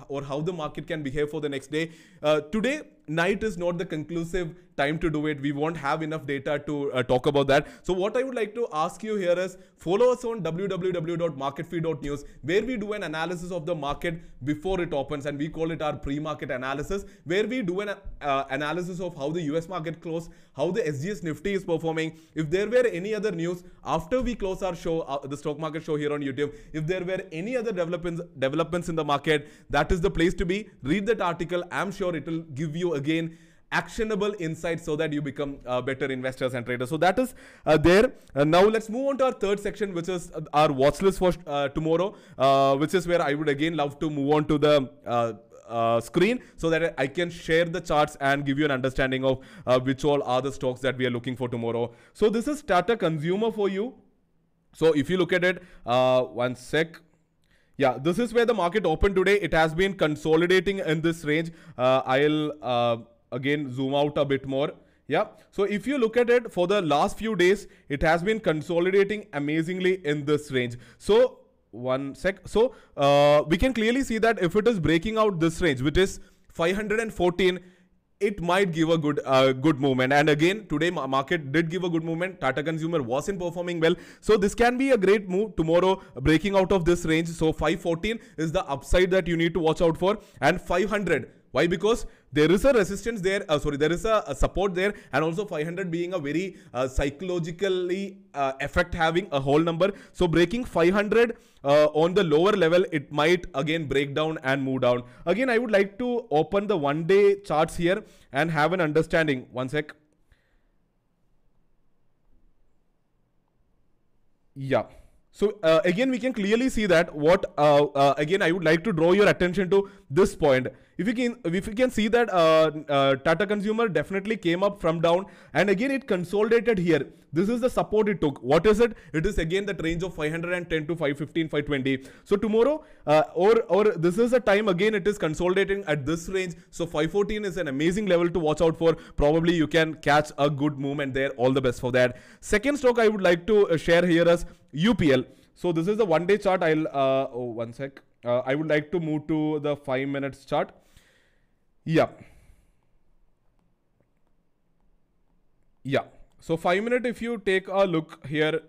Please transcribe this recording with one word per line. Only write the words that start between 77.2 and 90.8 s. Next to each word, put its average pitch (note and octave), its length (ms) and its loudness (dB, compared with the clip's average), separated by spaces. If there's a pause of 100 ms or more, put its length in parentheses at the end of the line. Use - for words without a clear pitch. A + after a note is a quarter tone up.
it G3+ 200 -2
might F3 320 2
give D#3+ 180 2
a E3 80 4
good, D3 280 0
uh, C3 260 6
good C3 300 2
movement. C3 320 2
And D3 160 4
again, F3+ 380 2
today D#3+ 240 0
ma-, C#3+ 160 -4
market C#3 440 -2
did D#3+ 200 0
give F3+ 120 -4
a F#3 60 -2
good E3 140 -2
movement. E3+ 360 -6
Tata D#3 220 -2
Consumer D#3+ 400 -4
wasn't D3 380 -4
performing F3 400 -6
well. E3 160 4 (240)
So G#3+ 180 2
this G3 160 2
can A#3+ 240 2
be C4+ 140 2
a B3 60 4
great G3 300 4
move F#3+ 280 -2
tomorrow, F3 440 4 (300)
breaking G3 260 4
out F#3+ 160 4
of F#3 140 2
this F3 180 2
range. E3 260 0
So D#3+ 220 0
five D#3+ 300 -2
fourteen F#3+ 380 -4 (180)
is D#3 140 -2
the F#3 140 -2 (120)
upside F3+ 400 2
that E3+ 100 0
you E3+ 160 0
need E3+ 120 0
to F#3 40 -2
watch D#3 220 0
out E3 160 2
for. G3 220 0 (200)
And E3 220 2
five F#3 280 0